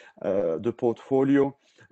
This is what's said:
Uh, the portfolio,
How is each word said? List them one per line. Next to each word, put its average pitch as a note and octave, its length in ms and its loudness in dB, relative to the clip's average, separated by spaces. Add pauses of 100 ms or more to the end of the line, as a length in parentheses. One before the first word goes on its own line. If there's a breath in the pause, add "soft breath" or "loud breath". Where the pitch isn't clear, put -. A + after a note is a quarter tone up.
(200 loud breath)
Uh, F2+ 380 -2
the A2+ 140 -4
portfolio, C3+ 840 0 (380 soft breath)